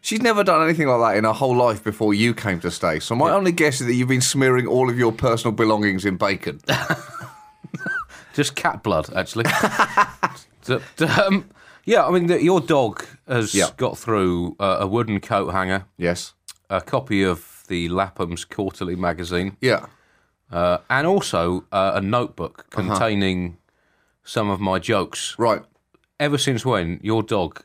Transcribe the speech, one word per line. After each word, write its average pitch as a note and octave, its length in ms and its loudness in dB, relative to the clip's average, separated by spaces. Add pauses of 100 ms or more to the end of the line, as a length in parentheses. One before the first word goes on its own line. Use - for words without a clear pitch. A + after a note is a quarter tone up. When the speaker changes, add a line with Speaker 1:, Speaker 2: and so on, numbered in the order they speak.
Speaker 1:
she's G#3+ 220 -4
never A3 200 4
done F#3 220 4
anything D#3+ 240 2
like B2 120 4 (120)
that G2 40 2
in G#2+ 80 2
her A2 80 4
whole B2+ 240 2
life A#2+ 280 2
before G#2+ 300 0
you A#2 200 2
came G2 260 -2
to F2 120 -2
stay. E2 260 -2
So - 160 -4
my C#3+ 140 2
Speaker 2:
Yeah. E3 80 4
Speaker 1:
only F#3 160 2
guess D3+ 280 2
is B2+ 60 -4
that A#2+ 80 0
you've B2 140 2
been C3 120 2
smearing B2+ 460 2
all B2 240 2
of A#2+ 80 -2
your A#2 140 2
personal A#2 420 0
belongings G#2 500 2
in G2 120 0
bacon. G2 500 -2
<laughs> - 20 -8 (1700)
Speaker 2:
Just C#3 220 -2
cat D3 260 -2
blood, E2 320 0
actually. F#2+ 300 -2
<laughs> - 1200 -2
D-, - 120 0 (180)
d-, D#3 80 2
um, G3 440 0 (360)
yeah, G3 200 4
I C3+ 60 0
mean, F3 160 2
the, E3+ 160 2
your F3 180 4
dog C3 440 0 (240)
has A#2 260 -2
Speaker 1:
Yeah. F#2 220 4
Speaker 2:
got B2 200 -2
through, F2+ 640 0
uh, F#2+ 220 0
a G2+ 60 -2
wooden G#2+ 340 0
coat G2 320 -2
hanger, F#2+ 320 -2 (120)
Speaker 1:
Yes. E2+ 360 -4 (360)
Speaker 2:
a F#2+ 120 -2
copy A2 420 -2
of F2+ 460 -4
the F2 220 -4
Lapham's F2+ 540 -4
Quarterly F#2 520 -6
magazine, F2+ 640 -4
Speaker 1:
Yeah. B2 260 0 (640)
Speaker 2:
uh, F2 280 0 (120)
and C#3 160 0
also, F2+ 640 0
uh, G2 240 0
a G2+ 60 0
notebook G2+ 720 -4
Speaker 1:
Uh-huh. G2+ 160 -4
Speaker 2:
containing F#2+ 680 -2 (680)
some G#2+ 260 -2
of F#2+ 100 -2
my F#2+ 200 0
jokes. - 580 -4
Speaker 1:
Right. A2 240 0 (560)
Speaker 2:
Ever D3 200 0
since B2+ 280 -2
when, F2+ 360 -2
your A2 200 0
dog G2 420 -4